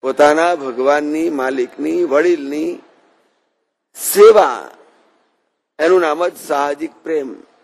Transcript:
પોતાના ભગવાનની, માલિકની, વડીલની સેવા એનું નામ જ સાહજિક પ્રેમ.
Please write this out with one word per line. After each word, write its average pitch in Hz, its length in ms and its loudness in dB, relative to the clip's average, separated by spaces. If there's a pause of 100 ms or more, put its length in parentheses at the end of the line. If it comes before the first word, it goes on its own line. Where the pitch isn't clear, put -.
પોતાના 151 560 2
ભગવાનની, 147 720 -2
માલિકની, 139 760 -4
વડીલની 151 760 -2 (1120)
સેવા 185 760 4 (1080)
એનું 180 220 4
નામ 165 280 -2
જ - 80 -10
સાહજિક 147 540 -4 (120)
પ્રેમ. 143 400 -8 (220)